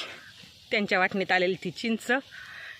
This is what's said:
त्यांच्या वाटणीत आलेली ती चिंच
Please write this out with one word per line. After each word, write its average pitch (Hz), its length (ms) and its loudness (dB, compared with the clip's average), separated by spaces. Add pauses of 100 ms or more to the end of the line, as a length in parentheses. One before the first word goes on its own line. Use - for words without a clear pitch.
(720)
त्यांच्या 208 280 2
वाटणीत 190 320 2
आलेली 185 320 4
ती 185 80 -4
चिंच 226 400 -2 (680)